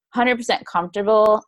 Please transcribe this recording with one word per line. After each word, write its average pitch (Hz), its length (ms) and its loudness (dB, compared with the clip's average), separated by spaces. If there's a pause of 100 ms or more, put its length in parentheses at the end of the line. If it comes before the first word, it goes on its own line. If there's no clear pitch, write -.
(140)
hundred 247 220 0
percent 233 300 -6
comfortable 214 800 0